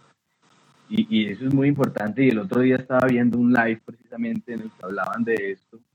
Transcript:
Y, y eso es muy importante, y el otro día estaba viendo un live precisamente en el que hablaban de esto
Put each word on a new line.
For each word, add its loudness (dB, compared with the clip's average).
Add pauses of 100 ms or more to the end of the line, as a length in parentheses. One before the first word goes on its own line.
(880)
Y, 0
y 0
eso -8
es 2
muy 4
importante, 0
y 6
el 2
otro -2
día 4
estaba 0
viendo 2
un 4
live 2
precisamente -10
en -8
el -14
que -20
hablaban -6
de -2
esto -16 (160)